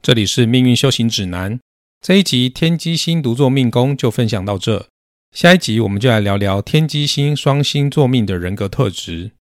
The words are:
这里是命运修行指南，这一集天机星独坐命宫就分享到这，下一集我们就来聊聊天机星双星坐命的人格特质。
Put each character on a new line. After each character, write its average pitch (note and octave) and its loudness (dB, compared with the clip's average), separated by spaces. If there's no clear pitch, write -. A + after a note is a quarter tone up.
这 C#3 0
里 A2 2
是 A#2 0
命 B2+ 2
运 B2+ 4
修 B2+ 2
行 A#2 0
指 G#2 -4
南， F#2 -6
这 F#3 0
一 G3 4
集 B2+ 0
天 E3 0
机 E3 -4
星 E3 -2
独 A#2+ -2
坐 C3 2
命 C3 2
宫 C3 0
就 B2 -2
分 A2+ 0
享 G2 -4
到 G2+ -4
这， G#2 -4
下 F3 4
一 F#3+ 6
集 A2+ 0
我 A2 0
们 G2 -2
就 B2 2
来 A2 4
聊 G2+ 0
聊 G2 0
天 D#3 0
机 D3 -2
星 C#3+ 0
双 C#3+ 0
星 C#3+ 0
坐 C#3 2
命 B2 2
的 F#2 -4
人 F2+ -4
格 G2+ -4
特 A2+ 0
质。 F2+ -10